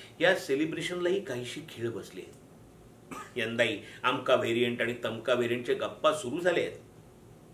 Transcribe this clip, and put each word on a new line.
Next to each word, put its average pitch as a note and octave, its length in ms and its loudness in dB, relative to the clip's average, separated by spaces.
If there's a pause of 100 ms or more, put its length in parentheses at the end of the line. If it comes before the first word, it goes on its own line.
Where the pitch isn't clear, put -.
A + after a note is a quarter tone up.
(200)
या F3+ 160 6
सेलिब्रेशनलाही E3 880 0
काहीशी B2 440 -6
खीळ A#2 220 -4
बसली. F#2 320 -10 (1120)
यंदाही A2+ 460 0 (200)
आमका C3 320 4
variant A#2+ 480 2
आणि A#2+ 120 0 (100)
तमका A2+ 300 0
व्हेरियंटच्या B2 400 0
गप्पा - 380 0
सुरू D3 280 -4
झाल्या E3+ 240 2
आहेत, - 120 -8 (760)